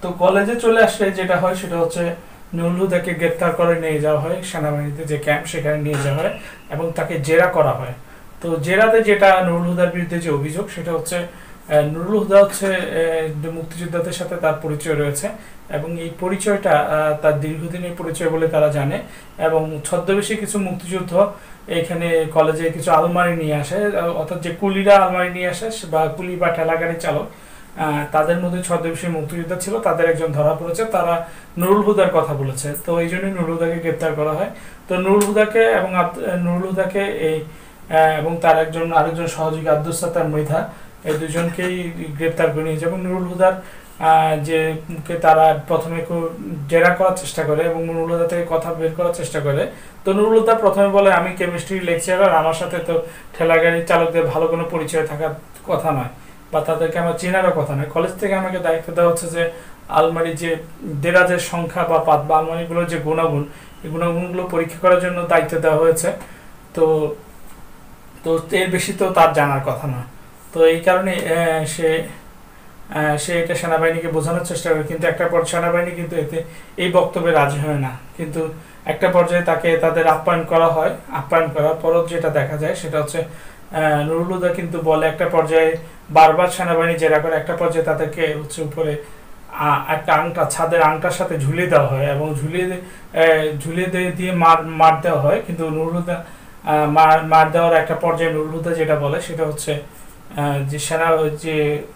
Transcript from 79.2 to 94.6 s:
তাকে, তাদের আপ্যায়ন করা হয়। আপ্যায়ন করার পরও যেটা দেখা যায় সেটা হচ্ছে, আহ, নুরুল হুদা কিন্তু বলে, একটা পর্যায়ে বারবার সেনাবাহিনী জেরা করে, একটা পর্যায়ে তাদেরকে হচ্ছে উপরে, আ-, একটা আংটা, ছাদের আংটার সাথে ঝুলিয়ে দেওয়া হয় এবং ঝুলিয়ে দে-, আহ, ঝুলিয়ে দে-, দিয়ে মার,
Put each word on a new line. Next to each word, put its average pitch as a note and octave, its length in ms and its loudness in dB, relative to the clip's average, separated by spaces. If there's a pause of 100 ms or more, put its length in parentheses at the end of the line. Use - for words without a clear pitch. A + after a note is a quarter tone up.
তাকে, E3 340 2
তাদের D#3+ 300 2
আপ্যায়ন D#3+ 380 2
করা E3 220 4
হয়। D#3 240 2 (180)
আপ্যায়ন D#3+ 460 0
করার D#3 280 2
পরও E3 260 2
যেটা E3 220 -2
দেখা D3 260 -2
যায় D#3+ 180 -2
সেটা D#3 280 -4
হচ্ছে, D3 160 -6
আহ, D#3 880 -2
নুরুল E3 180 0
হুদা F3+ 240 -2
কিন্তু E3+ 360 -4
বলে, D#3 220 4
একটা D#3+ 220 0
পর্যায়ে D#3+ 480 4 (340)
বারবার D#3+ 380 8
সেনাবাহিনী E3+ 500 0
জেরা D#3 200 4
করে, D#3+ 180 0
একটা E3 200 -4
পর্যায়ে D#3+ 280 0
তাদেরকে D#3 500 -2
হচ্ছে D3+ 280 -8
উপরে, D3 340 -4 (560)
আ-, - 360 0
একটা - 260 0
আংটা, E3+ 300 0
ছাদের E3 380 0
আংটার D#3 280 2
সাথে F3 280 -4
ঝুলিয়ে D#3+ 280 0
দেওয়া D3 200 2
হয় C3+ 240 -2
এবং D3+ 240 -2
ঝুলিয়ে D#3+ 320 -4
দে-, - 520 -10
আহ, D#3 420 4
ঝুলিয়ে E3+ 260 -4
দে-, F3+ 300 -2
দিয়ে F3+ 160 -4
মার, E3 300 6